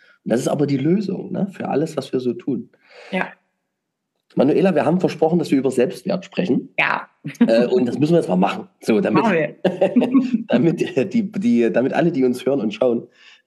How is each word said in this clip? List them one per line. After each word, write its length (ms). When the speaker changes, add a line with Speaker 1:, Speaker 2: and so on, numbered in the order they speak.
Speaker 1:
das 80
ist 80
aber 180
die 100
Lösung, 560
ne, 180
für 180
alles, 280
was 160
wir 80
so 140
tun. 340
Speaker 2:
Ja. 180
Speaker 1:
Manuela, 400
wir 120
haben 140
versprochen, 380
dass 120
wir 80
über 120
Selbstwert 540
sprechen. 540
Speaker 2:
Ja. 280
Speaker 1:
Äh, 200
und 200
das 120
müssen 140
wir 80
jetzt 100
mal 60
machen. 320
So, 200
damit, 220
Speaker 2:
Machen 140
wir. 260
Speaker 1:
<laughs> 840
damit, 480
äh, 100
die, 240
die, 420
damit 200
alle, 200
die 120
uns 220
hören 140
und 120
schauen, 360